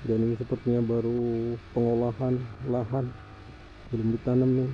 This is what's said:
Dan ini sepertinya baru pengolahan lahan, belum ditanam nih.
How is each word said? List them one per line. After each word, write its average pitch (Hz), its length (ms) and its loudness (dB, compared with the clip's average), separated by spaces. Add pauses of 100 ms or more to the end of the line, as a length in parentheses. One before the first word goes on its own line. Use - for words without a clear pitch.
Dan 113 240 2
ini 117 80 0
sepertinya 120 480 0
baru 117 720 0 (160)
pengolahan 120 640 2 (320)
lahan, 123 400 0 (880)
belum 110 160 2
ditanam 127 480 4
nih. 131 140 0